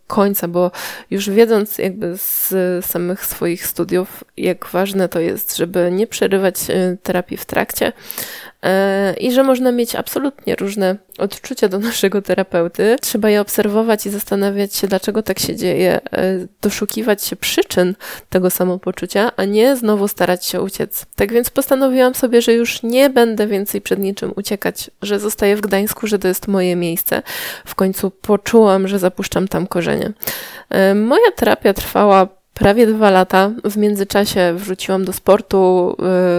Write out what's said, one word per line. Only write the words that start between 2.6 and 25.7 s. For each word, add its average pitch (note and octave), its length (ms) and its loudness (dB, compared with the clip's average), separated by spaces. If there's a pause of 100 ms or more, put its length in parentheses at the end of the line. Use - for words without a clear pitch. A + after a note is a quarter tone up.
samych F3 400 -4
swoich - 420 -4
studiów, F3 560 -4 (140)
jak - 280 -4
ważne F#3+ 440 -2
to F3 100 -4
jest, F#3 380 -4
żeby F3 340 0
nie G3+ 160 0
przerywać, F#3+ 480 0 (140)
e, F3+ 340 0
terapii - 340 -4
w - 80 -12
trakcie, - 480 -2 (680)
E, G3 500 0
i - 180 -2
że B3+ 120 4
można B3+ 280 2
mieć A#3+ 240 -2
absolutnie - 600 -4
różne G3 400 -2 (220)
odczucia - 500 -4
do F#3 120 -2
naszego G#3 420 0
terapeuty. F#3+ 800 0
Trzeba G#3+ 280 0
je G#3 120 4
obserwować G#3+ 640 0
i G3+ 40 -4
zastanawiać G3+ 640 -2
się, - 120 -2
dlaczego G3+ 360 -2
tak - 160 -4
się - 160 -4
dzieje, F3+ 440 2 (120)
e, F#3 360 -2 (140)
doszukiwać G#3+ 600 -2
się - 120 -6
przyczyn - 600 0 (340)
tego F#3 200 2
samopoczucia, F#3 880 -2
a F#3+ 80 -2
nie A3 300 4
znowu G#3+ 320 0
starać F3+ 380 -2
się F3+ 160 -4
uciec. - 440 -6 (100)
Tak G#3 180 0
więc A#3+ 160 2
postanowiłam C4 640 2
sobie, A#3 260 4
że A#3 120 2
już A#3 300 0
nie B3 260 4
będę A3+ 380 2
więcej G3+ 340 -2
przed G3 180 -2
niczym G3 360 -4
uciekać, - 560 -6 (100)
że G3+ 180 -2
zostaję G#3 360 0
w G#3+ 60 -6
Gdańsku, G3+ 460 -2